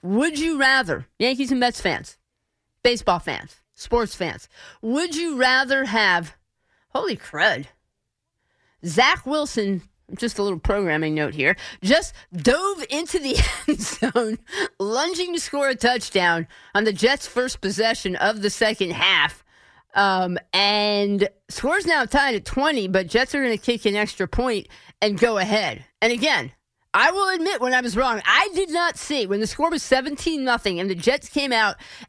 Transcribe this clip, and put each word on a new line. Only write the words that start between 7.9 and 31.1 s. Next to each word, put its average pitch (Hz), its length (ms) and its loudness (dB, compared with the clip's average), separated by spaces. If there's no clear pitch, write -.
Zach 247 400 2
Wilson, 233 580 -2
just 233 200 -4
a 202 60 -2
little 196 160 -2
programming 160 560 0
note 151 180 -2
here, 151 240 0
just 254 320 2
dove 302 580 0
into 330 300 -4
the 277 160 -2
<laughs> - 140 -6
end 208 120 0
zone, 226 580 -2
lunging 330 520 -2
to 339 80 -4
score 277 280 -2
a 262 80 -2
touchdown 180 720 0
on 208 80 2
the 220 100 2
Jets' 247 360 0
first 247 320 -4
possession 202 560 -2
of 208 260 0
the 202 80 0
second 202 400 0
half. 170 520 2
Um, 185 420 2
and 202 760 2
scores 330 380 -2
now 311 180 2
tied 277 300 2
at 202 100 -4
twenty, 262 440 0
but 190 180 2
Jets 247 260 0
are 285 100 0
gonna 233 140 0
kick 233 300 -2
an 202 80 2
extra 208 320 -2
point 233 400 -2
and 208 160 2
go 226 220 2
ahead. 190 460 -2
And 226 100 4
again, 220 380 0
I - 200 4
will 381 160 0
admit 359 320 -2
when 254 140 0
I 254 60 4
was 233 160 -4
wrong. 240 300 0
I 392 300 4
did 359 140 -2
not 339 280 -2
see, 269 300 -4
when 202 100 0
the 214 80 -2
score 320 240 -2
was 330 140 -4
seventeen 277 580 0
nothing 226 380 0
and 190 100 -2
the 185 60 -2
Jets 247 320 0